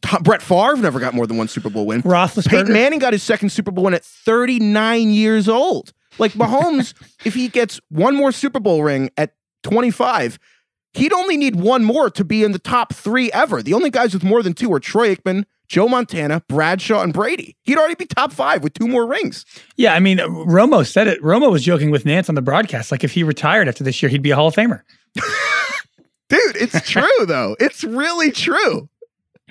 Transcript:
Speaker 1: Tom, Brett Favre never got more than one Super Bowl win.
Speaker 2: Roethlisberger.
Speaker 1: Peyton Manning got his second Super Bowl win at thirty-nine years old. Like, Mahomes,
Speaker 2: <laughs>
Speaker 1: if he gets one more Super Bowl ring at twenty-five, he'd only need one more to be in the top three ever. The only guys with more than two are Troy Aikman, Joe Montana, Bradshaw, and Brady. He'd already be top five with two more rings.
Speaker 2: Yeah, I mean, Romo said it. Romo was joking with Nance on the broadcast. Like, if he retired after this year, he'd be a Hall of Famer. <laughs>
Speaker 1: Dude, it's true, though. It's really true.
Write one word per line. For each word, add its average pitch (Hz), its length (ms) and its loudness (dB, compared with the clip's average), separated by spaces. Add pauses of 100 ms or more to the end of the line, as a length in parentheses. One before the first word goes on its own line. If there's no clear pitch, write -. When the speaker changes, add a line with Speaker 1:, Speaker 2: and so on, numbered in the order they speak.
Speaker 1:
Tom, 175 220 -2
Brett 185 180 4
Favre 208 360 2
never 151 220 -2
got 123 140 -4
more 120 140 -2
than 113 100 -4
one 110 100 -2
Super 107 220 -8
Bowl 104 160 -4
win. 110 160 -2
Speaker 2:
Roethlisberger. 180 480 0
Speaker 1:
Peyton 202 240 4
Manning 269 260 2
got 247 140 0
his 208 100 -2
second 208 260 -2
Super 202 220 -4
Bowl 185 140 -2
win 185 80 2
at 170 100 -4
thirty-nine 226 1080 0
years 214 360 2
old. 240 460 0 (260)
Like, 214 140 2
Mahomes, 262 600 0 (160)
Speaker 2:
<laughs> - 160 -16
Speaker 1:
if 220 100 -2
he 254 120 -2
gets 233 320 -2 (100)
one 196 260 2
more 277 160 2
Super 269 280 -4
Bowl 175 240 0
ring 135 320 -2
at 151 200 -4 (260)
twenty-five, 220 760 -2 (540)
he'd 311 200 0
only 370 240 0
need 262 200 -2
one 226 260 2
more 240 260 2
to 196 160 -4
be 214 180 0
in 208 100 0
the 180 60 -6
top 240 320 -4
three 240 420 -2
ever. 214 280 0
The 131 140 -2
only 285 160 0
guys 233 240 0
with 175 80 -4
more 214 180 2
than 185 120 -2
two 220 200 -4
are 143 60 0
Troy 208 360 0
Aikman, 190 300 -4 (240)
Joe 202 180 2
Montana, 170 600 -2
Bradshaw, 185 520 0
and 170 120 -2
Brady. 220 500 -4
He'd 277 160 0
already 320 160 2
be 359 100 -10
top 269 280 -2
five 269 280 -2
with 151 140 -6
two 226 120 -4
more 240 200 0
rings. 330 360 -6 (340)
Speaker 2:
Yeah, 220 180 4
I 170 40 2
mean, 190 200 4
Romo 170 680 2
said 208 220 2
it. 185 160 -2
Romo 226 260 4
was 156 140 2
joking 151 260 2
with 147 160 0
Nance 170 240 0
on 160 60 0
the 135 80 -2
broadcast. 139 480 -2
Like, 139 140 -4
if 131 80 -4
he 170 100 0
retired 156 460 0
after 131 140 -6
this 131 200 -4
year, 139 60 2
he'd 139 120 0
be 123 100 -2
a 135 40 4
Hall 151 140 4
of 160 60 -4
Famer. 220 260 0 (340)
<laughs> - 80 -6 (1040)
Speaker 1:
Dude, - 280 2
it's - 320 -2
true, 320 360 2
though. 123 340 -2
It's - 240 -2
really 302 480 -2
true. 339 580 -2 (600)